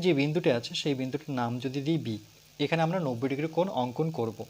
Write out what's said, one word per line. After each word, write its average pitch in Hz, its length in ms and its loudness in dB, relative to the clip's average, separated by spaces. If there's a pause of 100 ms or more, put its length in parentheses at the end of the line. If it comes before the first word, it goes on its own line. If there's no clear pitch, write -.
যে 185 140 6
বিন্দুটি 156 380 2
আছে, - 140 -6 (100)
সেই 143 200 0
বিন্দুটির 139 380 -4
নাম 117 120 0 (120)
যদি 131 240 -4
দিই 160 180 4
বি, 110 100 -2 (480)
এখানে 165 240 2
আমরা 185 200 0
নব্বই 127 240 0
ডিগ্রি 147 160 0 (100)
কোণ 180 100 4 (140)
অঙ্কন 127 260 0 (120)
করব। 113 180 -2 (120)